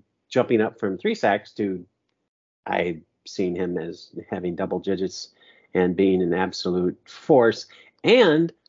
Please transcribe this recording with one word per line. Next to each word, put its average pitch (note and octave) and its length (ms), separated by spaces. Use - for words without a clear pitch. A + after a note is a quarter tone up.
jumping A#2+ 320
up G#2+ 180
from F#2+ 200
three A3 160
sacks G2+ 400
to, F#2 300
I've F2+ 340
seen F2+ 300
him F2 220
as E2 360
having F2+ 240
double F#2 260
digits F#2+ 480
and F2+ 220
being F#2+ 240
an F2 140
absolute F2+ 640
force A#2 580
and F3 480